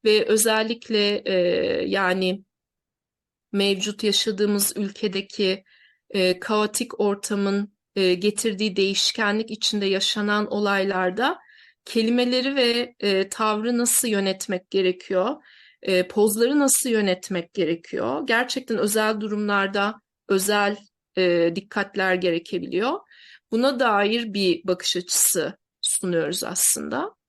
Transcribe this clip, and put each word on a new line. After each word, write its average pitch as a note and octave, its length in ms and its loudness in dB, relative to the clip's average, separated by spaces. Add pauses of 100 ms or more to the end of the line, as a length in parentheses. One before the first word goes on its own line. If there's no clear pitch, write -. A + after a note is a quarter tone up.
ve G#3+ 200 4
özellikle, A3 1000 0
e, G3 80 -2 (540)
yani F#3+ 560 0 (1080)
mevcut G3 520 0
yaşadığımız G3+ 720 0
ülkedeki, G3 880 -4 (460)
e, F3+ 300 0
kaotik G#3+ 600 -2
ortamın, G3+ 800 -2 (160)
e, F#3 180 4
getirdiği G#3 600 0
değişkenlik G#3 760 0
içinde G#3 340 -2
yaşanan G#3 640 0
olaylarda G3 920 0 (480)
kelimeleri B3 720 0
ve, A#3+ 440 0
e, G3 300 0
tavrı A3 480 0
nasıl A#3+ 300 0
yönetmek G3 640 -2
gerekiyor, F#3+ 640 0 (460)
e, F3+ 260 2
pozları A3 520 2
nasıl C4+ 300 2
yönetmek F#3+ 640 -2
gerekiyor? E3+ 760 -2
Gerçekten B3 500 -2
özel G#3+ 440 0
durumlarda G3+ 800 -2 (260)
özel, G3+ 500 0 (400)
e, F3 380 2
dikkatler F#3+ 600 -2
gerekebiliyor. F3+ 840 -2 (520)
Buna B3 280 0
dair A3 540 2
bir F#3 300 2
bakış - 340 -2
açısı F3 600 0 (240)
sunuyoruz E3+ 640 -2
aslında. - 720 -2 (140)